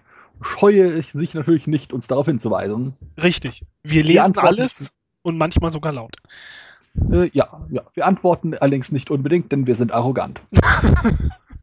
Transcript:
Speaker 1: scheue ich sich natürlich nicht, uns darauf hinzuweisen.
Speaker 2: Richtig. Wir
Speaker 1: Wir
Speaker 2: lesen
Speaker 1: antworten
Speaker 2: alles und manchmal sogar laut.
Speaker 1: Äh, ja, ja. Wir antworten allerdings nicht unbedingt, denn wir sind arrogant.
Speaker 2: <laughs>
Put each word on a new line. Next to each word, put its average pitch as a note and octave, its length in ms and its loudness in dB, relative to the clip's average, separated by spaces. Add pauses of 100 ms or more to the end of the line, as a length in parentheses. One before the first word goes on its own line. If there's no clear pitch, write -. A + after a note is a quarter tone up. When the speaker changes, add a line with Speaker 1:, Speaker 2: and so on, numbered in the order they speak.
(400)
Speaker 1:
scheue G3+ 580 4
ich D3+ 140 -8
sich D3+ 220 -6
natürlich D#3+ 320 0
nicht, D3+ 260 -4
uns B2+ 160 -8
darauf C3+ 180 0
hinzuweisen. A2 680 -4 (280)
Speaker 2:
Richtig. E3+ 420 -2 (180)
Wir D3+ 140 -2
Speaker 1:
Wir D#3 80 4
Speaker 2:
lesen E3 160 6
Speaker 1:
antworten F#3 280 2
Speaker 2:
alles G#3 420 -2 (320)
und E3 160 -6
manchmal D#3+ 320 0
sogar D#3 220 -6
laut. B2 240 -12 (960)
Speaker 1:
Äh, F3 200 2
ja, D3+ 380 -2
ja. C3+ 120 -6 (120)
Wir D#3 120 -2
antworten F3 480 0
allerdings C#3 360 -2
nicht C3+ 200 -6
unbedingt, D3 420 -2
denn C#3 140 0
wir B2 100 2
sind A#2 160 -2
arrogant. A#2 480 -4 (100)
Speaker 2:
<laughs> - 0 - (1120)